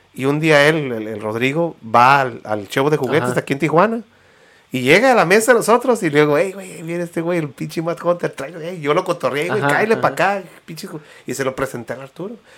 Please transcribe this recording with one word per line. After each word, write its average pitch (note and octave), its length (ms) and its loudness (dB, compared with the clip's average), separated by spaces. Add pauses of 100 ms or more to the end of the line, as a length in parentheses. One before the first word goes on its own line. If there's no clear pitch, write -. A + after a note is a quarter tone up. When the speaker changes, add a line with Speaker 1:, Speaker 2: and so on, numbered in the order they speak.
(120)
Speaker 1:
Y B2+ 140 -6
un C#3+ 140 0
día D3+ 280 4
él, D3+ 240 0
el, A2 160 -6
el G#2+ 140 -8
Rodrigo, C3 600 -2
va A#2+ 400 6
al, B2 220 -6
al G#2+ 240 -6
show C#3 220 0
de D3+ 80 2
juguetes B2 320 0
Speaker 2:
Ajá. C3+ 100 0
Speaker 1:
aquí - 140 -6
en C#3 60 -4
Tijuana. F#3 420 2 (680)
Y B2+ 120 -4
llega G3 300 6
a - 20 6
la G3 100 4
mesa G#3+ 280 4
de A#3+ 60 6
nosotros A#3 440 2
y E3 80 0
le D3 100 4
digo, D3 160 4
"Hey, F#3 160 0
güey, F#3 300 -16
viene E3+ 220 -6
este E3+ 180 -6
güey, F3 160 -2
el D#3 100 -4
pinche D#3 320 -10
Mad E3 240 -4
Hunter, E3+ 280 0
tráelo, E3 280 -14
hey". E3+ 220 -12
Yo C#3+ 100 0
lo F3+ 120 2
cotorreé, D3+ 440 -4
güey, C#3+ 140 -2
Speaker 2:
Ajá, C#3+ 140 2
Speaker 1:
"Cáele G#3+ 180 2
Speaker 2:
ajá. B2+ 80 -2
Speaker 1:
pa' D3 60 2
acá, F3+ 340 -2 (240)
pinche E3+ 220 -14
ju-". D#3+ 120 -14 (260)
Y B2+ 60 -8
se B2 120 -6
lo C3 120 -2
presenté B2 380 -8
al B2+ 80 -12
Arturo. F3 320 -12 (240)